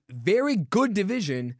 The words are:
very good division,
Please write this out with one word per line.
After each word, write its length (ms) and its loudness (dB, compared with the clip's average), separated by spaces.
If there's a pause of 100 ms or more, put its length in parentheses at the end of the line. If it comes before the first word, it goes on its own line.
very 460 0
good 380 2
division, 680 -2